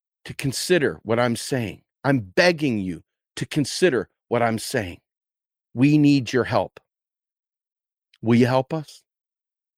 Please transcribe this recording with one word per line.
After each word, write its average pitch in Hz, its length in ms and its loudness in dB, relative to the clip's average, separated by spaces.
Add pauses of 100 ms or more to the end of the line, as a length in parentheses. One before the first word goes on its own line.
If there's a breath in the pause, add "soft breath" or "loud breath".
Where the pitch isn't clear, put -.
(260)
to - 80 -14
consider 135 680 -2
what 113 160 0
I'm 120 160 0
saying. 113 460 -6 (220)
I'm 139 160 2
begging 143 600 0
you 90 240 -6 (320)
to - 100 -8
consider 139 600 0 (220)
what 117 120 0
I'm 113 180 0
saying. 92 420 -6 (720)
We 143 240 4
need 143 340 2
your 123 120 2
help. 107 360 -2 (1400)
Will 117 140 2
you 120 100 6
help 131 280 0
us? - 300 -10 (760)